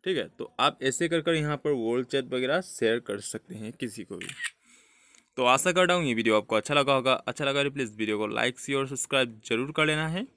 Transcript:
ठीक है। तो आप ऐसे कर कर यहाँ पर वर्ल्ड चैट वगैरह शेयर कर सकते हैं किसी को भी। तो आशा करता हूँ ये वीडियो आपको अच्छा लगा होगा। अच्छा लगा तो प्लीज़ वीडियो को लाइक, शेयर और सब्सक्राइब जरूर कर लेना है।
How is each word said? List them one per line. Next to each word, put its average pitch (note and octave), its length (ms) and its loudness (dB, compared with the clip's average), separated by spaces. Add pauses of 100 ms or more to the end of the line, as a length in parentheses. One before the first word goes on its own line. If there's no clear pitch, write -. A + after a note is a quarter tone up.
ठीक F#3+ 140 -2
है। F2+ 120 -4
तो - 300 -12
आप C#3+ 240 2
ऐसे C3+ 260 0
कर E3 120 0
कर E3 120 0
यहाँ D3+ 240 0
पर D3 140 -2
वर्ल्ड B2 360 0
चैट C3+ 260 -2
वगैरह B2+ 280 0
शेयर A#2 400 0
कर G#2 200 -6
सकते - 340 -10
हैं G#2+ 180 -10
किसी A2 300 -10
को F#2 140 -12
भी। F2 100 -10 (1080)
तो B2+ 80 2
आशा C3 260 4
करता F3+ 220 4
हूँ F3 120 2
ये B2+ 80 2
वीडियो A2 240 4
आपको G#2+ 180 0
अच्छा A2 180 0
लगा C#3 200 4
होगा। C3 200 2
अच्छा B2+ 320 -4
लगा C#3 180 0
तो C#3+ 80 -2
प्लीज़ C3+ 200 -4
वीडियो G#2+ 260 -2
को G#2+ 100 -2
लाइक, A#2 320 -2
शेयर C#3 200 -2
और C3+ 80 -2
सब्सक्राइब C3 580 -2
जरूर B2+ 260 -2
कर D#3 140 2
लेना D#3 220 0
है। F3+ 180 -4 (120)